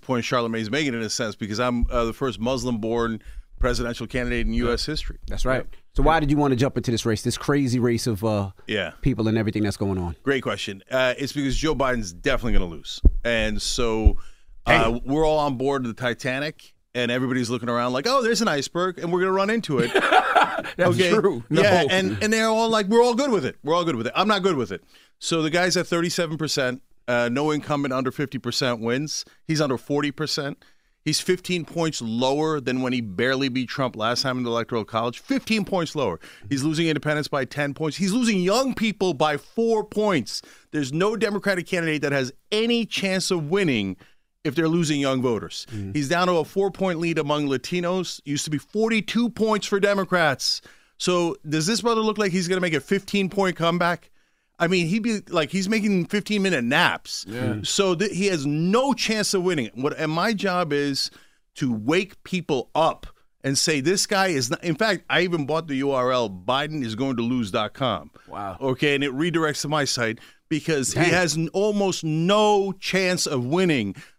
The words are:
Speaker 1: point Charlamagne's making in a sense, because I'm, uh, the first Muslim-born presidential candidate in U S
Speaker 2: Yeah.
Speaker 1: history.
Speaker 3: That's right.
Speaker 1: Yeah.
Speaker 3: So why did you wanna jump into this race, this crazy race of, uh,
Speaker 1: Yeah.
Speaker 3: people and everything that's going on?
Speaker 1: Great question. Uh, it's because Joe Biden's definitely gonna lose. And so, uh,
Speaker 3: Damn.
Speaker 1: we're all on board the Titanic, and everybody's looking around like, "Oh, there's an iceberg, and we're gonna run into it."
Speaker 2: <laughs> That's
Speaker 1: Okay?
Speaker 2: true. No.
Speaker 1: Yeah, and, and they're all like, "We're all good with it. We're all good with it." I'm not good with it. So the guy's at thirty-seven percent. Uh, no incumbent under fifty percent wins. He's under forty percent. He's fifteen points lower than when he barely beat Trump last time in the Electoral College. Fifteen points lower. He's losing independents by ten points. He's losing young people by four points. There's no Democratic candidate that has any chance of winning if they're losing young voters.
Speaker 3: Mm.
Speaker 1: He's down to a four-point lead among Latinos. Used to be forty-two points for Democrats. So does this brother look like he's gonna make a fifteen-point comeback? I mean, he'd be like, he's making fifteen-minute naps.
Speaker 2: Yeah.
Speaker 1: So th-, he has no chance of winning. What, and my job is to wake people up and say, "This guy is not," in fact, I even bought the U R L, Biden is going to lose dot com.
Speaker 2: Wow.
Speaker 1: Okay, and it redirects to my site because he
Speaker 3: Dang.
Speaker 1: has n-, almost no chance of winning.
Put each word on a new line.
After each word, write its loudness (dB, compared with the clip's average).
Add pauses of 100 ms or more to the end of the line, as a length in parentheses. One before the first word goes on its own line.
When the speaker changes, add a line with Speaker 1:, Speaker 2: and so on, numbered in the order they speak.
Speaker 1:
point 0
Charlamagne's -2
making 0
in -4
a -4
sense, -4
because -6
I'm, 0
uh, 0
the -2
first -4
Muslim-born -2 (400)
presidential -2
candidate -2
in 0
U 0
S -2
Speaker 2:
Yeah. -4
Speaker 1:
history. -6 (100)
Speaker 3:
That's -2
right. 0
Speaker 1:
Yeah. -10 (180)
Speaker 3:
So 4
why 6
did 2
you 4
wanna 4
jump 0
into -2
this 0
race, 0
this 0
crazy 0
race 2
of, -2
uh, 0 (160)
Speaker 1:
Yeah. -2 (100)
Speaker 3:
people 2
and 2
everything 0
that's -2
going 0
on? -4
Speaker 1:
Great 0
question. -6
Uh, 2
it's -4
because 0
Joe 2
Biden's 0
definitely 0
gonna 6
lose. -10 (220)
And 0
so, 0 (500)
uh, 4
Speaker 3:
Damn. -4
Speaker 1:
we're 2
all 4
on 0
board 0
the -4
Titanic, -6 (180)
and 0
everybody's 0
looking -4
around 0
like, -2
"Oh, 2
there's 0
an 2
iceberg, -2
and -4
we're 2
gonna 2
run 0
into 0
it." 0
Speaker 2:
<laughs> 2
That's 4
Speaker 1:
Okay? 4
Speaker 2:
true. 2
No. 4
Speaker 1:
Yeah, 6
and, 0
and 2
they're 2
all 2
like, 2
"We're 6
all 4
good 2
with 2
it. -4
We're 0
all 2
good 0
with -4
it." -4
I'm 2
not 2
good 2
with -2
it. -8 (360)
So 0
the 0
guy's 2
at -2
thirty-seven -2
percent. -2 (260)
Uh, 2
no 0
incumbent -2
under -2
fifty -6
percent -2
wins. -2 (220)
He's 0
under 0
forty -2
percent. -6 (400)
He's -2
fifteen 0
points -2
lower 0
than -2
when 0
he -2
barely 0
beat -2
Trump -4
last 0
time -2
in -2
the -2
Electoral -2
College. -2
Fifteen -2
points -2
lower. -2 (280)
He's -2
losing 2
independents -2
by -2
ten -4
points. -4
He's 0
losing 2
young 2
people 0
by 2
four 0
points. 0 (300)
There's -2
no 0
Democratic 0
candidate 0
that 0
has 0 (200)
any 2
chance -2
of 0
winning 2 (480)
if -2
they're 2
losing 2
young 2
voters. -2
Speaker 3:
Mm. -8
Speaker 1:
He's -2
down 2
to 2
a 2
four-point -2
lead 0
among 0
Latinos. -2
Used -4
to -6
be -2
forty-two 0
points 0
for 0
Democrats. 2 (380)
So 0 (100)
does 0
this 0
brother 2
look 0
like 0
he's 0
gonna 0
make 0
a 0
fifteen-point 0
comeback? 0 (500)
I 2
mean, 2
he'd 0
be -2
like, 2
he's -2
making 2
fifteen-minute 0
naps. 0
Speaker 2:
Yeah. -4
Speaker 1:
So 2
th-, -2
he -2
has 0
no 2
chance -2
of 2
winning. 0
What, -4
and -2
my 0
job 0
is 0 (460)
to 0
wake 0
people -4
up 2 (380)
and 0
say, 2
"This 0
guy 0
is -2
not," -4
in -2
fact, 0
I 2
even 0
bought -2
the -4
U 0
R 2
L, 0
Biden -2
is -4
going -2
to -2
lose 0
dot -2
com. -2 (160)
Speaker 2:
Wow. -10
Speaker 1:
Okay, 0
and 0
it -4
redirects 0
to -6
my 2
site -2 (300)
because 0
he 0
Speaker 3:
Dang. 4
Speaker 1:
has 2
n-, -2
almost 0
no 2
chance 0
of -2
winning. 2 (240)